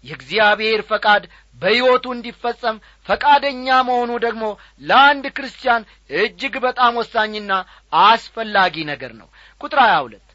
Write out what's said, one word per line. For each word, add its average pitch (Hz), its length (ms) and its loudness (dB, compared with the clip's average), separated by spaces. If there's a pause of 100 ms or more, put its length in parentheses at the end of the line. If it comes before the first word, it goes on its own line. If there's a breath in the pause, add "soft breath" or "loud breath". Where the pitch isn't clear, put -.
የእግዚአብሔር 208 760 0
ፈቃድ 208 400 0 (360 soft breath)
በሕይወቱ 247 500 2
እንዲፈጸም 240 680 -6 (280 soft breath)
ፈቃደኛ 277 640 0 (160)
መሆኑ 247 360 -2
ደግሞ 226 260 -4 (380 soft breath)
ለአንድ 269 500 4
ክርስቲያን 240 500 -4 (320 soft breath)
እጅግ 202 440 -4
በጣም 247 380 0
ወሳኝና 214 560 -4 (480 soft breath)
አስፈላጊ 202 840 0
ነገር 131 300 -10
ነው። 110 140 -20 (320 soft breath)
ቁጥር 294 200 -2
ሃያ 214 180 4
ሁለት 113 260 -8 (100)